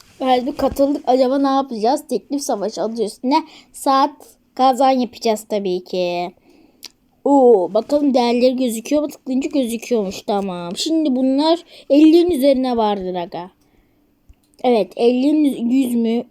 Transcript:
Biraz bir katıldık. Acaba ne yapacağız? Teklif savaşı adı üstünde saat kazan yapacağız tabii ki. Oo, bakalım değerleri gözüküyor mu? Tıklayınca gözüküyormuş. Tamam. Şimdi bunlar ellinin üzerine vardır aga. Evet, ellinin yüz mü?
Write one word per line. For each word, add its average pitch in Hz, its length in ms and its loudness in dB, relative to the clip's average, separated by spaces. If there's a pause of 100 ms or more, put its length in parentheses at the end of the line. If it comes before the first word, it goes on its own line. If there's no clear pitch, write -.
(200)
Biraz 254 260 0
bir 285 100 -6
katıldık. 277 500 -2
Acaba 262 320 0
ne 277 100 0
yapacağız? 269 600 -2
Teklif 277 340 -6
savaşı 208 400 -6
adı 226 200 -6
üstünde 254 340 -4 (360)
saat 277 400 0 (420)
kazan 262 360 2
yapacağız 233 580 -4
tabii 185 360 -4
ki. 175 460 -4 (960)
Oo, 240 500 4
bakalım 285 400 0
değerleri 240 420 2
gözüküyor 254 460 -2
mu? 302 60 -4
Tıklayınca 269 420 -6
gözüküyormuş. 226 720 -4
Tamam. 185 540 -6
Şimdi 311 400 -2
bunlar 277 420 0 (320)
ellinin 311 400 6
üzerine 254 460 2
vardır 202 380 -2
aga. 175 360 -8 (1120)
Evet, 233 320 2
ellinin 254 760 2
yüz 247 240 0
mü? 233 360 -2